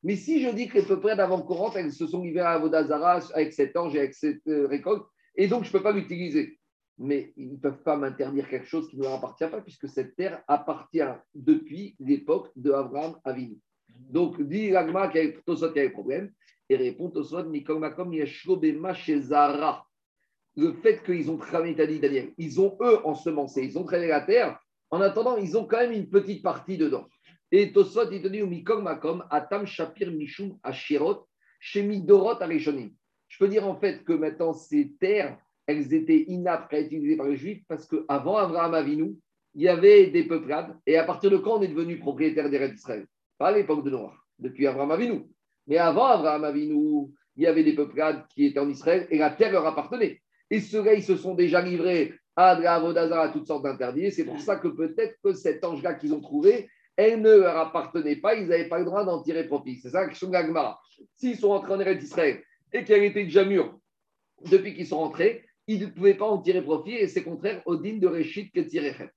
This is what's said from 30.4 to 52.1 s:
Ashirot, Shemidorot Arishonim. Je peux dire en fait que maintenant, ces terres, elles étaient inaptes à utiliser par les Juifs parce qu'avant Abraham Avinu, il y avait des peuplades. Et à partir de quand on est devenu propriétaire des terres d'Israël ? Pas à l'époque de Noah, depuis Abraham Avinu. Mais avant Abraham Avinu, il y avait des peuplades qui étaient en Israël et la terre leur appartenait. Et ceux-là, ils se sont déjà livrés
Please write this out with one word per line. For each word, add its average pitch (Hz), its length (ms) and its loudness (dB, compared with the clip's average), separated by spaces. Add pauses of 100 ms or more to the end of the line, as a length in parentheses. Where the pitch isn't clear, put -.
Ashirot, 147 680 -4 (320)
Shemidorot 202 800 4
Arishonim. 147 520 -2 (380)
Je - 100 -20
peux 196 80 6
dire 202 200 2
en 190 80 -4
fait 185 280 -4
que 170 100 0
maintenant, 156 400 -2
ces 147 460 -2
terres, 185 400 0 (260)
elles 147 260 -2
étaient 160 360 4
inaptes 180 440 -4
à 151 80 0
utiliser 151 380 -2
par 139 100 -4
les 143 80 0
Juifs 165 320 -10
parce 156 200 -10
qu'avant 151 500 -2
Abraham 170 380 0
Avinu, 156 400 -2 (400)
il 143 80 -4
y 180 60 6
avait 185 380 10
des 156 180 2
peuplades. 160 600 -4
Et 156 120 4
à 160 60 4
partir 190 280 0
de 196 60 4
quand 220 200 0
on 208 60 2
est 185 40 0
devenu 165 300 -4
propriétaire 147 540 -2
des 139 80 0
terres 139 100 -2
d'Israël ? 107 380 -12 (320)
Pas 147 80 2
à 190 60 4
l'époque 156 300 0
de 139 60 -2
Noah, 120 240 -6 (240)
depuis 131 300 -2
Abraham 139 240 0
Avinu. 208 320 -2 (420)
Mais 143 120 0
avant 170 280 4
Abraham 151 380 2
Avinu, 147 640 -2 (280)
il 135 60 -2
y 165 60 4
avait 160 160 4
des 151 100 4
peuplades 143 540 -2
qui 143 180 0
étaient 139 140 2
en 143 100 0
Israël 170 400 0
et 160 80 2
la 151 140 4
terre 214 200 2
leur 175 140 4
appartenait. 160 560 -2 (320)
Et 214 60 2
ceux-là, 214 340 2
ils 208 80 4
se 185 160 2
sont 185 160 -4
déjà 175 300 4
livrés 175 500 0 (220)